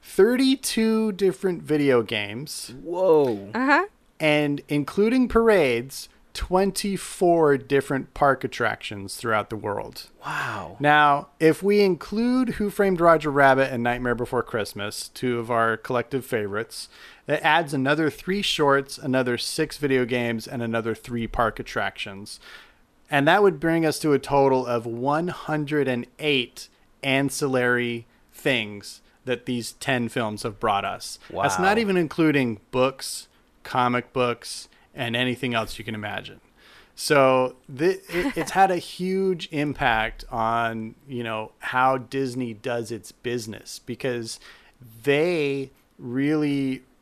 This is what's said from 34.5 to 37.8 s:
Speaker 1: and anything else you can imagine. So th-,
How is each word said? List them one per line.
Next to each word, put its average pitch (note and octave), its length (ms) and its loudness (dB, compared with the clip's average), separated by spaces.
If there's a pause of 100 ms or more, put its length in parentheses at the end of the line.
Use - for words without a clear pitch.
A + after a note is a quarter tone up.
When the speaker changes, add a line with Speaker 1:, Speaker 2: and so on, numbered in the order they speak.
Speaker 1:
and A#2 220 -6
anything B2 380 -2
else A2 240 -2
you - 60 -14
can A2+ 120 -8
imagine. G#2 440 -10 (560)
So C3 600 4 (200)
th-, F3 320 0